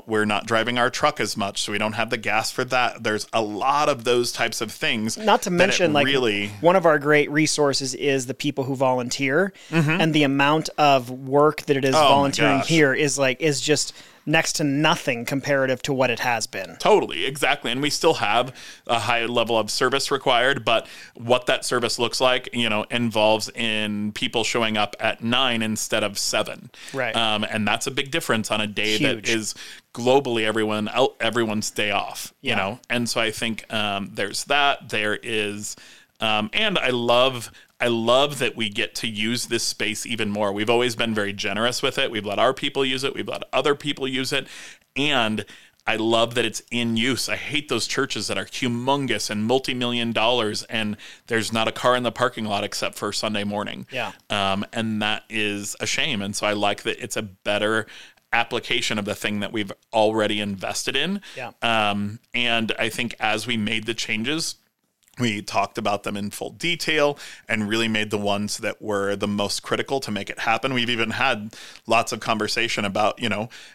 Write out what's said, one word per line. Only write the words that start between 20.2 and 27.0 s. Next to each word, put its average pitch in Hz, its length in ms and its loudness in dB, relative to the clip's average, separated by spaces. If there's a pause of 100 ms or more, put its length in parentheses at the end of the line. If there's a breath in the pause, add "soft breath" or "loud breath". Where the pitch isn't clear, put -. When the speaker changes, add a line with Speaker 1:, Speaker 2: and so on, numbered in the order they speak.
Speaker 1:
but 117 200 2 (280 loud breath)
what 120 320 2
that 135 180 0
service 117 340 0
looks 117 220 0
like, 127 320 2
you 120 180 -2
know, 107 220 0
involves 110 640 2
in 107 560 -2
people 120 320 -2
showing 110 320 0
up 104 240 0
at 110 240 -2
nine 120 380 0
instead 110 420 -2
of 104 160 -4
seven. - 500 -4 (240 loud breath)
Speaker 2:
Right. 120 220 -4